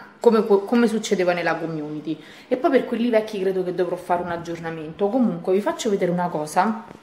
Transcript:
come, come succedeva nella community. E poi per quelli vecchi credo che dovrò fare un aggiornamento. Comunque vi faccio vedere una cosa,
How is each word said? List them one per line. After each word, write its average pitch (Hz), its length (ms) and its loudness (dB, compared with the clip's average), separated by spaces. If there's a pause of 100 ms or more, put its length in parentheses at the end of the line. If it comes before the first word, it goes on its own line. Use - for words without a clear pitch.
(200)
come, 220 260 6
come 214 420 4
succedeva 196 460 0
nella 165 220 0
community. 151 680 -6 (260)
E 254 80 -2
poi 294 140 0
per 254 160 4
quelli 233 240 -2
vecchi 214 300 0
credo 190 240 0
che 175 100 -4
dovrò 175 220 -2
fare 175 260 -2
un 180 80 -6
aggiornamento. 165 760 -6
Comunque 196 460 0
vi 202 80 4
faccio 247 280 -2
vedere 190 220 2
una 175 160 0
cosa, 175 560 0 (200)